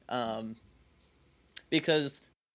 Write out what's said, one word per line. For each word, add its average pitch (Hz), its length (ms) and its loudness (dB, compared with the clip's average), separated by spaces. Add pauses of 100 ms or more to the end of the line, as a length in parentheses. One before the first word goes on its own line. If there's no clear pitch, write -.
um, 113 480 -4 (1160)
because 156 520 2 (320)